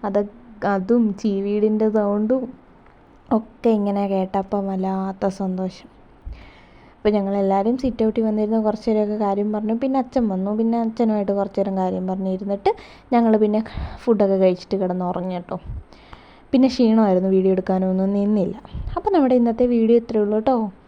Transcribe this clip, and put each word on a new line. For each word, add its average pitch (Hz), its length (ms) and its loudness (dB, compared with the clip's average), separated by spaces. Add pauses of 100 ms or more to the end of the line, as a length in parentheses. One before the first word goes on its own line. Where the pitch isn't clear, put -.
അത്, 202 140 0 (540)
അതും 208 280 2 (180)
ചീവീടിൻ്റെ 208 640 0 (100)
സൗണ്ടും 214 460 0 (920)
ഒക്കെ - 420 -2
ഇങ്ങനെ 202 240 -2 (100)
കേട്ടപ്പം 196 580 -2
വല്ലാത്ത 190 580 -4 (120)
സന്തോഷം. 185 480 -6 (1080)
അപ്പോൾ 208 200 0
ഞങ്ങളെല്ലാവരും 196 680 0
സിറ്റ് 240 240 -2
ഔട്ടിൽ 220 220 0
വന്നിരുന്ന് 214 380 0
കുറച്ച് 214 240 -2
നേരമൊക്കെ 214 260 0 (100)
കാര്യം 202 280 -2
പറഞ്ഞു. 214 280 -2
പിന്നെ 269 200 0
അച്ഛൻ 247 300 -2
വന്നു. 190 260 -2
പിന്നെ 226 180 0 (100)
അച്ഛനുമായിട്ട് 214 520 0
കുറച്ച് 196 220 -4
നേരം 196 220 -2
കാര്യം 185 280 -4
പറഞ്ഞിരുന്നിട്ട് 190 600 -4 (440)
ഞങ്ങൾ 233 180 4 (120)
പിന്നെ 214 160 0 (420)
ഫുഡൊക്കെ 202 400 2
കഴിച്ചിട്ട് 185 400 0
കിടന്നുറങ്ങി 180 560 -4
കേട്ടോ. 180 200 -10 (960)
പിന്നെ 262 220 6
ക്ഷീണമായിരുന്നു, 214 640 4
വീഡിയോ 190 200 4
എടുക്കാനൊന്നും 185 640 0
നിന്നില്ല. 202 380 0 (400)
അപ്പോൾ 381 200 -2
നമ്മുടെ 254 260 4
ഇന്നത്തെ 233 240 2 (100)
വീഡിയോ 226 260 6
ഇത്രയേ 220 240 0
ഉള്ളൂ 214 140 0
കേട്ടോ. 254 160 2 (320)